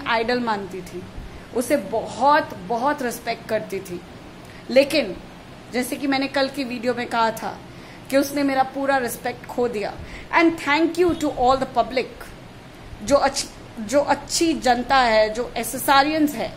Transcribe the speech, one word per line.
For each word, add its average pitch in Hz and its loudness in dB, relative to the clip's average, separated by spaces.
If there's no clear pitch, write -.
आइडल 240 0
मानती 202 -4
थी, 180 -12
उसे 254 0
बहुत, 240 0
बहुत 233 -2
respect 233 -6
करती 202 -4
थी, 180 -10
लेकिन 254 4
जैसे 247 -4
कि 269 -4
मैंने 269 0
कल 269 2
की 277 -4
वीडियो 240 -2
में 240 -6
कहा 226 2
था - -6
कि 262 4
उसने 277 2
मेरा 269 4
पूरा 277 0
respect 240 -4
खो 247 0
दिया। 208 -4
And 330 4
thank 320 2
you 349 4
to 294 0
all 254 4
the - -6
public, 233 -2
जो 220 4
अच्छ-, - 0
जो 226 2
अच्छी 311 2
जनता 247 2
है, 220 6
जो 233 -6
एसएसआरियंस 285 4
है 214 -6